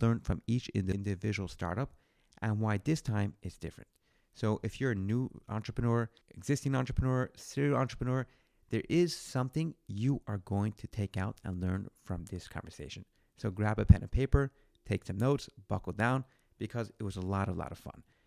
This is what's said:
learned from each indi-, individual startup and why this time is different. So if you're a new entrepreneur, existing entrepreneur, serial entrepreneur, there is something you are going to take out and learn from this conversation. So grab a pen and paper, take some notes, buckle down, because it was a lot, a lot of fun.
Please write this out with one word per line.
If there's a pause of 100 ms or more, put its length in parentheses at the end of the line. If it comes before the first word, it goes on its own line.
learned
from
each
indi-,
individual
startup (480)
and
why
this
time
is
different. (460)
So
if
you're
a
new (200)
entrepreneur, (260)
existing
entrepreneur,
serial
entrepreneur, (440)
there
is
something (140)
you
are
going
to
take
out
and
learn (160)
from
this
conversation. (340)
So
grab
a
pen
and
paper, (340)
take
some
notes, (180)
buckle
down, (360)
because
it
was
a
lot,
a
lot
of
fun. (240)